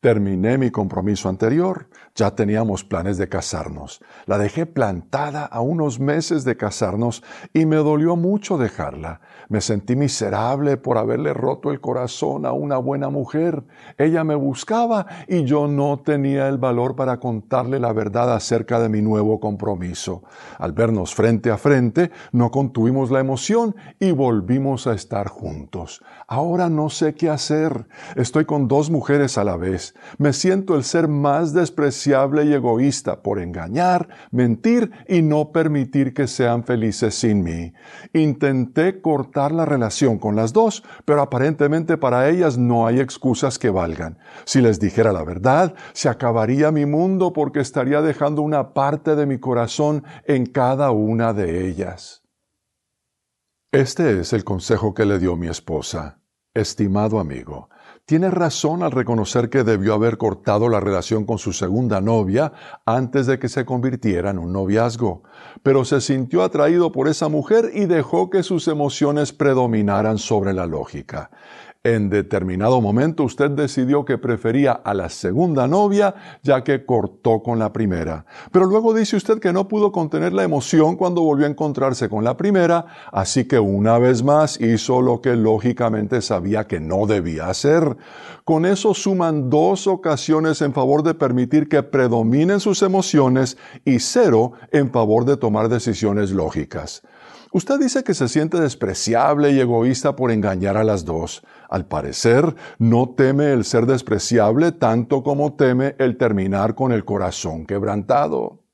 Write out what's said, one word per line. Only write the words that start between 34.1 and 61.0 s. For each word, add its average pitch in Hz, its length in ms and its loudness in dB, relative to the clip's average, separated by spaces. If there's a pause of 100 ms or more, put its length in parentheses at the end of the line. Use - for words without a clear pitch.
mentir 127 580 0 (180)
y 170 140 4
no 151 300 0
permitir 139 600 0
que 135 140 -2
sean 120 380 0
felices 110 500 -2
sin 104 300 0
mí. 82 280 -6 (400)
Intenté 147 880 0
cortar 143 520 -2
la 165 120 0
relación 123 540 0
con 104 160 -2
las 113 180 0
dos, 220 300 2 (220)
pero 147 180 2
aparentemente 147 760 0
para 131 320 2
ellas 160 300 2
no 120 300 2
hay 123 100 2
excusas 131 580 -2
que 117 140 0
valgan. 85 480 -4 (260)
Si - 160 2
les 113 200 4
dijera 107 320 2
la 85 100 -2
verdad, 127 520 0 (180)
se - 160 -2
acabaría 123 640 0
mi 147 140 0
mundo 180 460 0
porque 147 280 -2
estaría 139 420 0
dejando 151 400 0
una 147 320 -2
parte 147 400 0
de 147 120 0
mi 135 120 -4
corazón 131 640 -2 (240)
en 131 200 2
cada 135 440 0
una 113 420 0
de 92 360 -2
ellas." 90 560 -10 (1500)
Este 135 480 2
es 85 140 -4
el 110 100 0
consejo 101 500 -2
que 107 140 0
le 101 140 2
dio 87 160 0
mi 85 100 -6
esposa. 80 720 -8 (340)
Estimado 107 640 0
amigo, 71 500 -8 (380)
tiene 175 240 2
razón 175 540 -2
al 151 80 -2
reconocer 120 580 0
que 135 140 2
debió 107 300 2
haber 113 240 0
cortado 107 500 0
la 110 100 2
relación 98 460 -2